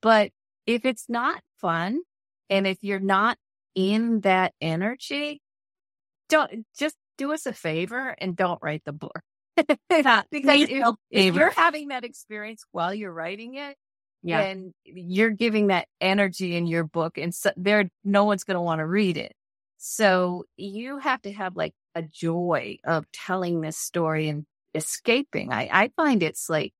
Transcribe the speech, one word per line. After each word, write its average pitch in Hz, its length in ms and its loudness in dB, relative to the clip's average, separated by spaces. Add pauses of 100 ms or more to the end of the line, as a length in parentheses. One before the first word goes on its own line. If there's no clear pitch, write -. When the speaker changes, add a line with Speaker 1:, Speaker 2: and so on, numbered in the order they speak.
Speaker 1:
But 214 300 6 (340)
if 233 180 0
it's 254 240 -2
not 240 360 -2 (160)
fun, 180 400 -2 (500)
and 196 160 2
if 190 180 -2
you're 196 160 -2
not 196 380 2 (380)
in 214 460 2
that 185 380 4
energy, 269 840 -4 (880)
don't, 285 380 0 (100)
just 302 200 -2 (240)
do 285 140 -2
us 311 120 -6
a 233 80 -6
favor 214 640 -4
and 180 180 -4
don't 175 280 0
write 156 200 -6
the 147 100 -10
book. - 280 -12 (360)
<laughs> 311 100 2 (220)
Because 262 420 6
Speaker 2:
Please 285 380 4
Speaker 1:
if, 269 100 -2
Speaker 2:
don't 233 200 2 (120)
Speaker 1:
if 196 140 6
Speaker 2:
favor. 180 140 4
Speaker 1:
you're 349 120 6
having 311 380 2
that 254 160 -8
experience 214 680 -14
while 180 220 -2
you're 208 200 -8
writing 202 420 -10
it, 285 200 -12 (480)
Speaker 2:
Yeah. 170 180 0
Speaker 1:
then 190 320 -6 (120)
you're 185 460 0
giving 214 360 2
that 180 200 2 (120)
energy 190 560 0
in 170 120 0
your 165 180 0
book, 165 320 -4
and 170 180 -6
so - 220 0
there, 196 320 2 (160)
no 202 180 4
one's 208 220 0
gonna 180 160 -2
wanna 160 260 -2
read 185 300 2
it. - 160 -10 (440)
So 180 680 2 (100)
you 233 440 -10
have 262 240 -2
to 202 100 -12
have, 185 240 -8
like, 160 160 -4 (220)
a 170 60 -4
joy 165 840 -4
of 160 260 -2
telling 180 480 -4
this 156 180 -6
story 156 520 -2
and 151 160 -6 (280)
escaping. - 800 -2
I, 113 200 -2
I 196 260 2
find 269 260 2
it's - 260 -6
like 151 300 -2